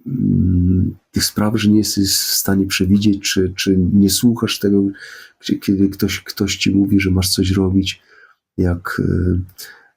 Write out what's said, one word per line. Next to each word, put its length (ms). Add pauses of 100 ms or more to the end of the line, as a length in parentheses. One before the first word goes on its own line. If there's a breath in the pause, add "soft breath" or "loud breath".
mm, 880 (140)
tych 140
spraw, 320
że 140
nie 80
jesteś 260 (140)
w 160
stanie 320
przewidzieć, 540 (120)
czy, 240
czy 220 (140)
nie 180
słuchasz 480
tego, 240 (580 loud breath)
gdzie, 180
kiedy 300
ktoś, 320
ktoś 360
ci 180
mówi, 260
że 100
masz 200
coś 200
robić. 520 (560 soft breath)
Jak, 460
e, 340 (580 loud breath)